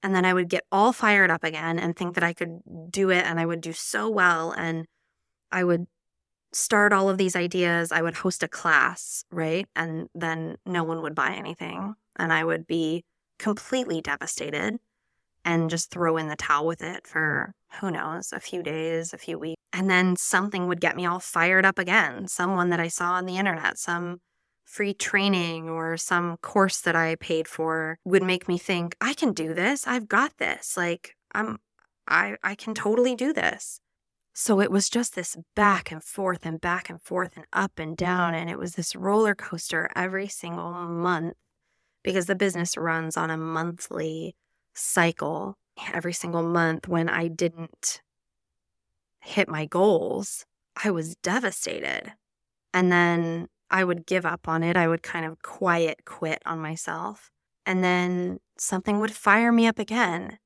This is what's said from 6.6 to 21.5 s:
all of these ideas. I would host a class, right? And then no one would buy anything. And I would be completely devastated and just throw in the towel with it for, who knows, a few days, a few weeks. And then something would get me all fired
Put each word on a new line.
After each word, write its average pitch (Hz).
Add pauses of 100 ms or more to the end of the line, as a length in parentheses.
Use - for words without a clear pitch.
all 196
of 190
these 185
ideas. 175
I 165
would 170
host -
a 160
class, -
right? 170 (120)
And 165
then 160
no 180
one 160
would 156
buy 156
anything. 175 (220)
And 165
I 160
would 165
be 165 (340)
completely 208
devastated 151 (680)
and 165
just 165
throw 165
in 160
the 151
towel 151
with 165
it 170
for, 156 (240)
who 196
knows, 160
a -
few 180
days, 165
a 185
few 165
weeks. 160 (100)
And 185
then 180
something 190
would 175
get 170
me 180
all 180
fired 185